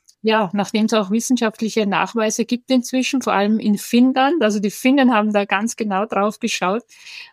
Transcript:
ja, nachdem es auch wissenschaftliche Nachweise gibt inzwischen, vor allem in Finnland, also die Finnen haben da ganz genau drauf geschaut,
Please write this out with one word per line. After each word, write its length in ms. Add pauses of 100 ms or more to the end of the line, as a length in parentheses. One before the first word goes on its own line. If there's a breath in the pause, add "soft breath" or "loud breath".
(260)
ja, 280
nachdem 320
es 80
auch 180
wissenschaftliche 720
Nachweise 600
gibt 260
inzwischen, 500
vor 120
allem 260
in 180
Finnland, 640
also 200
die 100
Finnen 420
haben 200
da 100
ganz 320
genau 300
drauf 340
geschaut, 440 (500 loud breath)